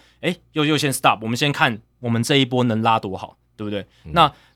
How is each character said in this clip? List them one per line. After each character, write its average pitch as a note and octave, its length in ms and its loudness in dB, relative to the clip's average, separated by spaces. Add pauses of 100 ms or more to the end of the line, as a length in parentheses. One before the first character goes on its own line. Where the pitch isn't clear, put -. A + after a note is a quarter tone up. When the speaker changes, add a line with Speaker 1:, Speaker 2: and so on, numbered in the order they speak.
(200)
Speaker 1:
诶， F3 160 -4 (160)
又， D#3 100 -2
又 D3+ 140 2
先 C#3 160 0
stop， A2+ 300 2
我 A2 40 -6
们 A2+ 80 -2
先 C#3+ 160 0
看 C3 280 0 (220)
我 A#2+ 100 -4
们 A#2 120 0
这 C#3+ 140 2
一 C3+ 80 4
波 B2 200 0
能 A2 180 0
拉 A2+ 160 2
多 F#2+ 180 -8
好， - 220 -14 (180)
对 A2 80 -10
不 G#2 60 -6
对？ G2+ 100 -4 (240)
Speaker 2:
嗯。 D#2+ 80 -16
Speaker 1:
那 D#3 180 4 (260)